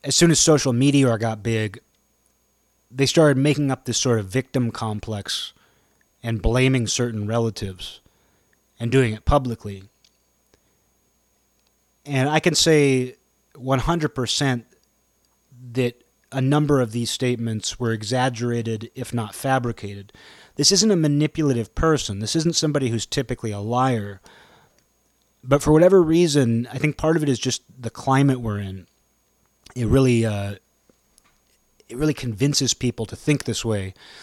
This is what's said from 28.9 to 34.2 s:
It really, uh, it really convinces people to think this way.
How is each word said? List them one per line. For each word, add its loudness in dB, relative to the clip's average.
It -2
really, 4
uh, -4
it -12
really 0
convinces -2
people -4
to -14
think -2
this -6
way. -4